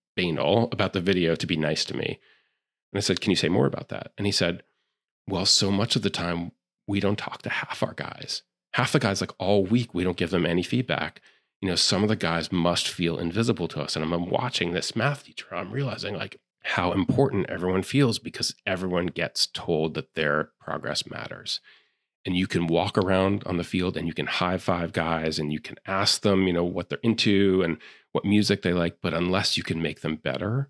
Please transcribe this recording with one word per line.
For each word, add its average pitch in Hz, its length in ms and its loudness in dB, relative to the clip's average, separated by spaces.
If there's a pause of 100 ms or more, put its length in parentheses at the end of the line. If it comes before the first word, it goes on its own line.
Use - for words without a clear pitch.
(160)
banal 87 560 2
about 107 200 0
the 98 80 0
video 87 360 2
to - 100 -4
be 85 100 -2
nice 78 280 0
to - 120 -8
me." - 220 -4 (760)
And 98 60 -2
I - 20 0
said, 95 200 0
"Can 107 100 0
you 87 60 4
say 80 120 2
more 113 180 4
about - 240 -4
that?" - 260 -12
And 101 100 -2
he 98 60 0
said, 90 300 0 (640)
"Well, 87 180 -2
so 101 260 4
much 101 240 2
of 117 80 0
the 101 80 0
time 87 420 -4 (340)
we 98 140 0
don't 101 180 2
talk - 240 -10
to - 80 -6
half - 320 -6
our - 120 -2
guys. - 480 -10 (300)
Half 123 200 0
the 156 60 6
guys, 98 220 2
like, - 180 -6
all 98 260 4
week, 113 280 0
we 90 120 0
don't 90 120 0
give 85 140 -2
them 87 160 2
any 87 160 2
feedback. 78 580 -2 (400)
You 95 80 -2
know, 87 80 0
some 92 260 2
of 107 60 4
the 107 80 2
guys 85 340 -2
must 87 380 2
feel 82 300 -2
invisible 90 500 0
to 78 140 -6
us." 76 120 -6
And 80 100 -2
I'm, 80 80 -2
I'm 87 180 -2
watching 90 420 -2
this - 240 -4
math 135 280 -2
teacher. - 300 -16
I'm 92 160 -6
realizing, 113 460 -4
like, - 240 -10 (220)
how 90 300 0
important 98 580 2
everyone 92 320 0
feels 131 360 2
because - 360 -6 (120)
everyone 90 400 0
gets - 400 -2
told 80 480 -2
that 78 200 -8
their 76 360 0 (100)
progress - 480 -6
matters. - 520 -10 (640)
And 92 100 -2
you 92 100 2
can 85 200 0
walk 85 320 0
around 95 480 2
on 87 100 -2
the 85 80 -2
field 90 320 -2
and 82 100 -4
you 82 60 -4
can 71 140 -4
high 90 320 0
five 85 340 -2
guys 80 460 -2
and 76 120 -2
you 76 100 -4
can - 160 -16 (100)
ask 98 340 0
them, 95 260 4
you 90 60 2
know, 87 120 2
what 90 260 -4
they're - 120 -4
into 101 640 4
and 82 140 0 (340)
what - 140 -2
music 101 340 4
they 90 140 0
like. 85 260 0
But 87 140 -2
unless 92 420 0
you - 60 -2
can 82 180 -4
make 80 220 -4
them 78 140 -4
better 101 520 -4